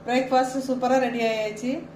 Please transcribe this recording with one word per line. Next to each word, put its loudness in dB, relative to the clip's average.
பிரேக்ஃபாஸ்ட் 0
சூப்பரா 2
ரெடி -2
ஆயாச்சு. -2